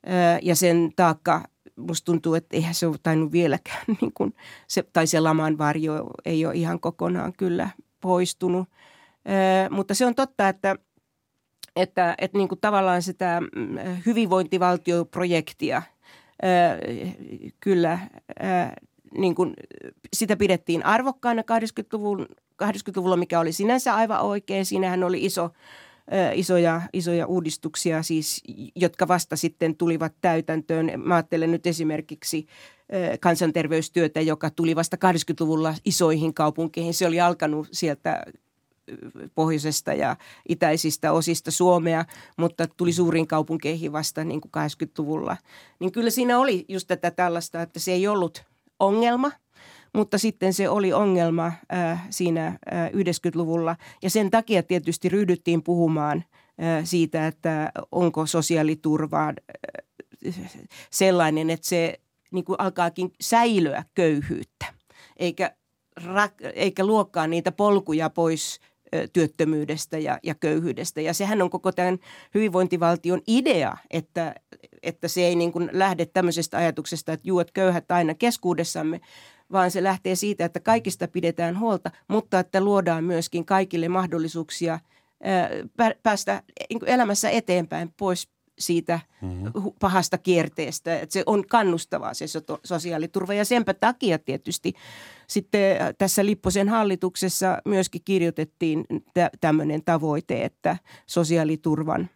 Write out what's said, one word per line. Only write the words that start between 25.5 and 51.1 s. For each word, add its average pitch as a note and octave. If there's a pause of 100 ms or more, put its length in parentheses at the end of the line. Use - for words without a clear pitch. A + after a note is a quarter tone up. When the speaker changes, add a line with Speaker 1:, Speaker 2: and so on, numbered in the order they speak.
Speaker 1:
isoja, E3+ (100)
isoja E3+
uudistuksia D#3+
siis, D#3 (340)
jotka F3
vasta F3
sitten E3
tulivat D#3+
täytäntöön. D#3+
Mä -
ajattelen E3
nyt E3+
esimerkiksi, D#3 (480)
ö, F3+
kansanterveystyötä, D#3+
joka D#3
tuli D#3+
vasta E3+
kahdeksankymmentäluvulla D#3+ (100)
isoihin D#3+
kaupunkeihin. E3
Se F#3
oli E3+
alkanut D#3
sieltä, D#3+
ö, - (1040)
pohjoisesta D#3
ja C#3+ (320)
itäisistä D#3+
osista D#3+
Suomea, E3+ (320)
mutta E3 (100)
tuli E3+
suuriin E3
kaupunkeihin D#3
vasta D#3
niin D3+
kuin -
kahdeksankymmentäluvulla. D#3 (440)
Niin F3+
kyllä A#3
siinä A#3+
oli B3
just F#3+
tätä F3
tällaista, E3+
että E3+
se F3+
ei F#3
ollut F#3 (360)
ongelma, A#3 (600)
mutta G#3
sitten F#3+
se F3+
oli G3
ongelma, E3+ (200)